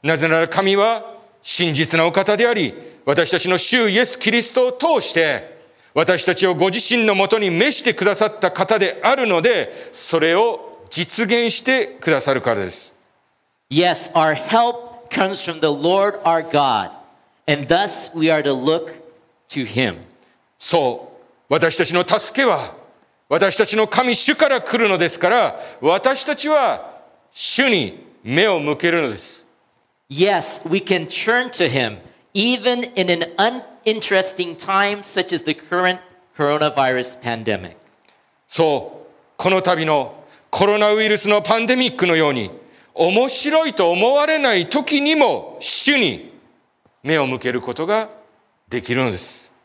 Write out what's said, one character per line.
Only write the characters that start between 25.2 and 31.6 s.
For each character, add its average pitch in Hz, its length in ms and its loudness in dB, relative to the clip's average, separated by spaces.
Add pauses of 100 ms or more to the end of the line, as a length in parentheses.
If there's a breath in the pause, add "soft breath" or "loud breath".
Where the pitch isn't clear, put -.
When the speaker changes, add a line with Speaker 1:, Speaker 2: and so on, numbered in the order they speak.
Speaker 1:
ら、 208 320 2 (200 loud breath)
私 196 440 0
た 294 100 -4
ち 294 140 -6
は 262 540 0 (280)
主 - 380 -2
に 156 360 -2 (200)
目 160 240 2
を 185 100 2
向 147 180 -2
け 160 140 0
る 170 120 0
の 131 80 -2
で 101 60 -8
す。 - 300 -12 (640)
Speaker 2:
Yes, 170 580 0
we 185 120 0
can 180 260 -2
turn 247 440 -2
to 175 180 0